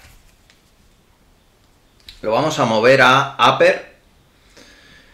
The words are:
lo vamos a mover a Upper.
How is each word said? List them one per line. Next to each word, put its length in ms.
lo 120
vamos 260
a 80
mover 340
a 540
Upper. 400